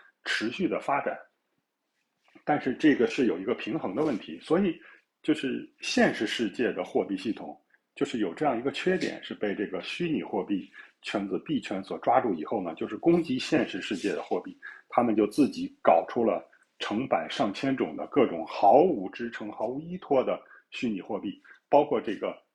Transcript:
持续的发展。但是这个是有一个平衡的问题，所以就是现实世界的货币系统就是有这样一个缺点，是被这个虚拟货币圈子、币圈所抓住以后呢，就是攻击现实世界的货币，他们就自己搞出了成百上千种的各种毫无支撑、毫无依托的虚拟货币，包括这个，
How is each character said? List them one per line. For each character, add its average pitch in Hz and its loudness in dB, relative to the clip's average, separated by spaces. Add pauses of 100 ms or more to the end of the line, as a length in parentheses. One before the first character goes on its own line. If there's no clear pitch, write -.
(260)
持 - -2
续 180 -2
的 101 -2
发 139 -2
展。 - -4 (1300)
但 147 0
是 127 -2
这 143 6
个 117 4
是 131 0
有 87 2
一 95 -6
个 110 -2
平 113 -6
衡 98 -6
的 139 0
问 151 0
题， 80 -12
所 165 2
以 190 0 (440)
就 156 2
是 123 -4 (120)
现 202 2
实 113 -2
世 113 -2
界 104 0
的 90 -4
货 107 0
币 95 -4
系 104 -4
统 - -14 (360)
就 139 -2
是 127 -4
有 92 -2
这 151 -2
样 131 2
一 117 -4
个 135 -2
缺 185 0
点， - -4
是 - -10
被 104 -2
这 101 -2
个 90 -6
虚 - -4
拟 127 0
货 95 -4
币 98 -4 (300)
圈 101 -4
子、 92 -2
币 135 -4
圈 95 -6
所 - -8
抓 127 4
住 123 2
以 78 -4
后 107 -4
呢， 85 -6
就 110 -6
是 107 -8
攻 170 4
击 131 -2
现 131 0
实 92 -8
世 - -4
界 92 -2
的 - -4
货 92 -2
币， 92 -14 (320)
他 120 4
们 113 2
就 104 6
自 127 4
己 - -8
搞 - 6
出 117 0
了 90 2 (360)
成 - -2
百 90 0
上 107 -2
千 135 -2
种 101 -2
的 - -8
各 117 4
种 85 -2
毫 107 8
无 127 2
支 120 -10
撑、 107 -10
毫 107 -4
无 127 -6
依 170 -8
托 131 2
的 98 -2 (300)
虚 - -2
拟 98 -2
货 98 -6
币， 92 -8 (280)
包 147 8
括 123 0
这 101 -4
个， 92 -4 (260)